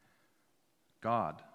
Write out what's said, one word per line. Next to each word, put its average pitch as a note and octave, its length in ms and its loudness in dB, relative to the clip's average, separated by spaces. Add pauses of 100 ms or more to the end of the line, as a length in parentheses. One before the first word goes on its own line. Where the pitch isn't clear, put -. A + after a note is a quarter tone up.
(1000)
God A2 400 0 (140)